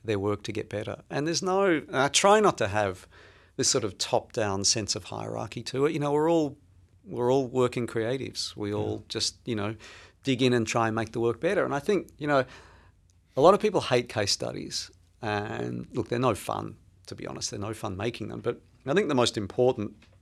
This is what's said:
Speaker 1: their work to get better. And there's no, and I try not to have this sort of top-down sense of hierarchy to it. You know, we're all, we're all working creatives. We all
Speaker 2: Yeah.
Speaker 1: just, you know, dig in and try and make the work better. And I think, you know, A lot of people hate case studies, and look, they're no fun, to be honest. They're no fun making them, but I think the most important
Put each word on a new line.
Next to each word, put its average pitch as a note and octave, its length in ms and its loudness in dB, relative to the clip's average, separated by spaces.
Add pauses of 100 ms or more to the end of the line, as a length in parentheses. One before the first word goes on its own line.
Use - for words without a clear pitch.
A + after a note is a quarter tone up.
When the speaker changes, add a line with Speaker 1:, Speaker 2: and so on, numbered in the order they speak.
Speaker 1:
their G#2 140 -2
work G#2 240 -2
to - 80 -10
get G#2 180 -8
better. G#2 400 -8
And C#3+ 180 -4
there's E3 140 -2
no, F#3+ 240 0
and D3+ 320 0
I C3+ 100 4
try G3+ 320 6
not G3 200 4
to A2 80 2
have G2 400 -2 (500)
this C3 100 2
sort B2 160 2
of G2 140 -6
top-down G#2 680 0
sense G2+ 320 0
of G2+ 100 -10
hierarchy A2 580 -8
to C3+ 220 -2
it. D#3+ 60 2
You D#3 80 -4
know, C#3+ 120 0
we're D3+ 200 4
all, D3+ 260 2 (460)
we're B2 300 0
all C3+ 140 4
working B2 380 0
creatives. A2+ 720 -4
We G#2 180 -4
all G#2+ 260 -2
Speaker 2:
Yeah. G2+ 100 -18
Speaker 1:
just, - 260 -4 (100)
you A#2+ 100 -4
know, G#2+ 200 -4 (480)
dig C3 180 0
in B2+ 120 6
and A#2 120 2
try A2+ 220 2
and A2 80 -2
make A2+ 160 -4
the - 80 -6
work A#2 220 0
better. F3 240 0
And C3 100 -4
I C#3+ 40 -2
think, F#3 280 0 (100)
you D3 100 -6
know, C#3 180 4 (920)
A D3 100 10
lot G3 40 10
of G3 80 2
people G#3+ 180 2
hate B2 300 2
case G#2 240 0
studies, - 580 -6 (300)
and A2+ 720 -4
look, A#2 160 -4
they're A#2+ 100 -2
no B2 160 4
fun, - 400 -6 (300)
to - 100 -12
be - 100 -12
honest. - 240 -8
They're A#2 80 -8
no G#2+ 160 -6
fun G#2 220 -8
making A2 320 -6
them, A#2 140 -10
but A#2+ 180 -4 (260)
I C3+ 80 -2
think F#3+ 140 2
the C#3+ 80 0
most A#2 220 4
important A2 560 0 (280)